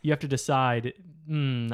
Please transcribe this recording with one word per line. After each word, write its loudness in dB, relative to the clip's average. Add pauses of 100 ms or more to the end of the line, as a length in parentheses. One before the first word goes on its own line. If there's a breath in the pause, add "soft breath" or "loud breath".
you 2
have 2
to -6
decide, 0 (320)
"Hmm, 0